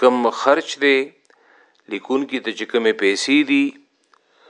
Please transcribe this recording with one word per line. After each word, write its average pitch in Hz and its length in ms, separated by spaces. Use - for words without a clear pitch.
کوم 123 300
خرچ 143 500
دی، 139 300
لیکونکي 127 520
ته 110 100
چې 107 140
کومې 110 280
پیسې 107 500
دي، 139 280